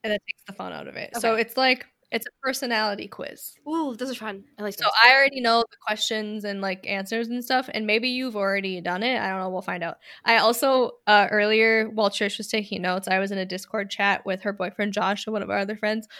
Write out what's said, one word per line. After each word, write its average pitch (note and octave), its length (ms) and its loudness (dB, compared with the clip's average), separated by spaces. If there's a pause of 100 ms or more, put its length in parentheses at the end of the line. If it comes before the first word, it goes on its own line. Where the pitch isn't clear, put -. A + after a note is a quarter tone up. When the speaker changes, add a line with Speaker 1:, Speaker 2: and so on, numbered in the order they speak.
Speaker 1:
that A3 80 -4
takes - 360 -6
the G3 60 -16
fun F#3 200 -10
out D3+ 160 -12
of - 80 -14
it. - 200 -10
So A3+ 160 0
Speaker 2:
Okay. A3 100 0
Speaker 1:
it's A3+ 140 -4
like, B3+ 300 2 (260)
it's A3+ 140 -4
a - 40 -18 (120)
personality A3+ 640 -2
quiz. - 480 -14 (140)
Speaker 2:
Ooh, D4+ 280 -2
those B3 140 -8
are B3+ 60 -6
fun. G3+ 280 -12 (140)
I G#3 60 -8
like G3+ 100 -4
Speaker 1:
So - 100 -8
Speaker 2:
those. G#3+ 80 2 (100)
Speaker 1:
I B3 120 12
already C4+ 260 4
know A#3 200 4 (100)
the - 60 -20 (100)
questions G#3+ 580 -4
and, G3+ 160 -6
like, F#3+ 240 -4
answers G3+ 440 -4
and A#3+ 160 -6
stuff, B3+ 280 -2
and G#3+ 140 -4
maybe A3 220 2
you've B3+ 280 -4
already G3 440 -2
done F3+ 240 -4
it. B3 160 0
I G3+ 80 -2
don't F#3+ 100 -4
know. F#3 100 -4
We'll F#3 140 -6
find F3+ 220 -6
out. E3+ 140 -8 (260)
I A3+ 140 6
also, B3 680 2
uh, G#3 240 8
earlier, A3 580 4
while G#3+ 220 0
Trish G3+ 260 -2
was G#3 120 -10
taking G3+ 340 -4
notes, F#3 240 -2
I F#3+ 140 2
was G3 100 -2
in G3 80 -4
a F#3 80 -2
Discord G3 440 -6
chat G3+ 360 0
with F#3+ 160 -4
her G3+ 100 -4
boyfriend G3+ 400 -4
Josh G3 340 -2
and A3 60 -6
one G#3 120 -2
of G3+ 60 -6
our G3+ 80 0
other G3+ 180 -4
friends. G#3+ 320 -4 (120)